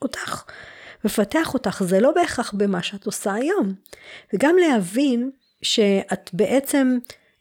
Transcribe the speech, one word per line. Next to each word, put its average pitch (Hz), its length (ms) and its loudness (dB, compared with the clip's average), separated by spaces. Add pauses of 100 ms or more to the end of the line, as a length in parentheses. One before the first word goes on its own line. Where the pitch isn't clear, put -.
אותך. - 420 -8 (600)
לפתח 226 500 0
אותך, 202 320 -2
זה 190 140 4
לא 269 120 4
בהכרח 330 440 -2
במה 196 260 0
שאת - 240 -8
עושה 196 280 -4
היום. 262 380 0 (640)
וגם 285 220 4
להבין 247 760 2 (320)
שאת 196 680 0
בעצם, 254 680 2 (420)